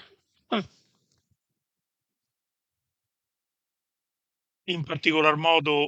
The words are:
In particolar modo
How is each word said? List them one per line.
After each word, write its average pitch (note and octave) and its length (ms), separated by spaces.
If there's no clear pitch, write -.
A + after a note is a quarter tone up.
In F3 160
particolar D#3 520
modo D3+ 520